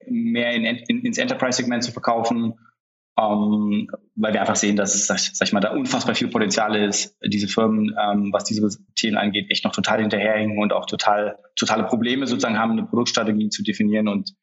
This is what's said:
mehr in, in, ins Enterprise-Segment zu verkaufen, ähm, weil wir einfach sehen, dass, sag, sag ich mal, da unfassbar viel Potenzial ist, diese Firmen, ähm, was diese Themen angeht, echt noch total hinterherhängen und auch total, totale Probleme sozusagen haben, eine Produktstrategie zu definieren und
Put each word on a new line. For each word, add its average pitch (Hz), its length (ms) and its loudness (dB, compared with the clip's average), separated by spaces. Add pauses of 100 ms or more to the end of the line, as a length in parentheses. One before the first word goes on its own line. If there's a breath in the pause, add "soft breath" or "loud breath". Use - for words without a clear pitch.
mehr 120 460 0
in, 113 100 0
in, 120 420 -2
ins 117 120 -2
Enterprise-Segment 123 680 0
zu - 80 -6
verkaufen, 117 600 0 (680 soft breath)
ähm, 104 720 2 (260)
weil 107 160 0
wir 98 80 2
einfach 98 160 2
sehen, 101 220 2
dass, - 280 0
sag, 95 140 0
sag - 260 -2
ich - 60 -2
mal, 202 80 2
da 101 120 0
unfassbar 123 440 0
viel 113 140 0
Potenzial 107 480 0
ist, 104 440 0
diese 101 280 -2
Firmen, 107 520 2
ähm, 104 300 2
was 101 140 0
diese 107 240 0 (260)
Themen 107 220 0
angeht, 101 340 0
echt - 140 -2
noch 104 80 -2
total 107 260 0
hinterherhängen 107 580 0
und 104 140 2
auch 95 140 -2
total, 104 520 0 (200)
totale 110 260 0
Probleme 123 440 -2
sozusagen 117 300 0
haben, 113 140 0
eine 110 140 0
Produktstrategie 110 640 0
zu - 120 -6
definieren 107 460 0
und 101 360 -4